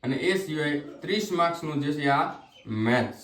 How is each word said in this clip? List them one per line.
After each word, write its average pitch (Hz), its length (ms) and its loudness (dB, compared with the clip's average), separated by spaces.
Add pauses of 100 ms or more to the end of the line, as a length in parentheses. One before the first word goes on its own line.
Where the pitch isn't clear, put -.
અને 135 120 0
એ 185 220 2
સિવાય 151 440 -2 (200)
ત્રીસ 196 300 -2
માર્ક્સનું 165 500 0
જે 143 120 0
છે 147 160 0
આ 147 160 4 (400)
મેથ્સ 110 580 0